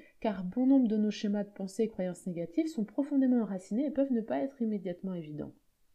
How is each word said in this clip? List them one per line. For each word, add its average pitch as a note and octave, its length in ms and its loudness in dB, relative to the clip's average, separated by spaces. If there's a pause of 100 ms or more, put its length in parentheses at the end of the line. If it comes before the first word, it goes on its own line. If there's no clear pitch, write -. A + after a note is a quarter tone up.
(200)
car F#3+ 240 -4
bon B3 220 0
nombre C4+ 220 6
de G#3+ 100 2
nos G#3+ 120 4
schémas G#3 340 0
de G3+ 60 -16
pensée F#3+ 340 -4
et G#3+ 40 0
croyances F#3 380 -6
négatives F3 420 -2
sont A3 160 -2
profondément C4+ 560 2
enracinés G3+ 460 -2
et C4+ 40 -2
peuvent C#4 220 0
ne A#3 80 2
pas B3 200 -2
être C4+ 200 -4
immédiatement F#3+ 540 -4
évidents. D3+ 400 -8 (400)